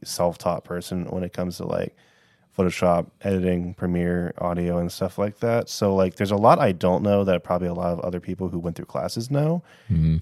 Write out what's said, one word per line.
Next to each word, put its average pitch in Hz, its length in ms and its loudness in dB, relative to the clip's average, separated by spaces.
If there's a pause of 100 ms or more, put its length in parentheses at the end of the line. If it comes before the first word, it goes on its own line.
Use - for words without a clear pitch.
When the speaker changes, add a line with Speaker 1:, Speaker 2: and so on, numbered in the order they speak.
Speaker 1:
self-taught 85 600 -2
person 90 420 -6
when 92 180 -6
it 87 100 -8
comes 90 240 -6
to, 87 80 -8
like, - 300 -4 (600)
Photoshop, 87 500 2 (140)
editing, 90 520 0
Premiere, 87 640 -2
audio, 87 400 -2
and 87 140 -2
stuff - 260 -6
like 101 220 -4
that. 117 300 -2
So, 98 260 0
like, 92 200 2
there's 101 160 -2
a 104 60 2
lot 117 220 8
I 120 140 4
don't 87 280 2
know 101 220 4
that 90 200 2
probably 90 260 0
a 87 40 -4
lot 87 200 -2
of - 80 -4
other 90 180 -4
people 92 300 -6
who 87 100 -4
went 85 160 -4
through - 100 -10
classes 117 460 -6
know. 156 320 0 (260)
Speaker 2:
Mm-hmm. 80 320 4